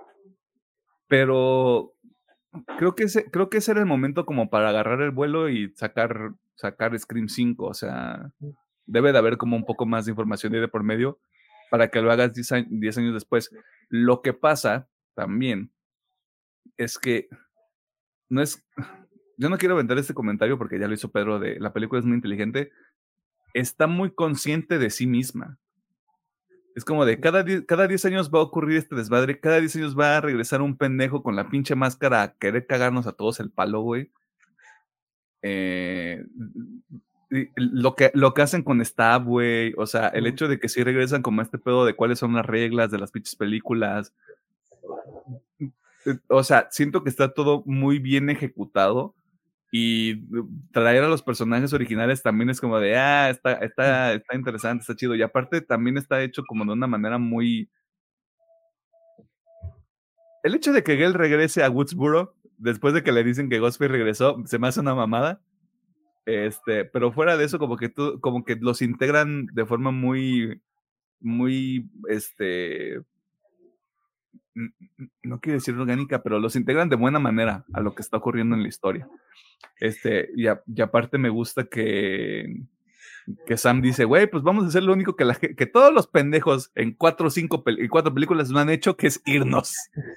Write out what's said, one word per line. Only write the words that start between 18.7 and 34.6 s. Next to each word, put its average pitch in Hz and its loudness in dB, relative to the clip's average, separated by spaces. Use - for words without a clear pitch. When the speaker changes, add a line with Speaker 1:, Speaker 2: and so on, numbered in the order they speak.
Speaker 1:
yo 131 -2
no 185 -2
quiero 185 2
aventar 127 0
este 139 -6
comentario 110 -2
porque 98 -6
ya 101 -4
lo 107 -4
hizo 107 -10
Pedro 104 -2
de, 101 -6
la 104 -6
película 110 -4
es 113 -2
muy 120 2
inteligente, 113 -4
está 127 0
muy 180 0
consciente 156 -2
de 120 0
sí 123 -4
misma. 127 -4
Es 120 -14
como 151 0
de, 113 4
cada 165 2
die-, 180 -2
cada 175 2
diez 185 -2
años 185 0
va 160 4
a - 6
ocurrir 156 0
este 156 -4
desmadre, 123 0
cada 160 4
diez 160 -2
años 147 -4
va 147 4
a - -2
regresar 135 -2
un 143 -2
pendejo 131 0
con 110 -2
la 101 -2
pinche 139 -2
máscara 127 2
a - -4
querer 113 -2
cagarnos 123 0
a 98 -8
todos 110 -4
el 104 -10
palo, 104 -2
güey. 117 -4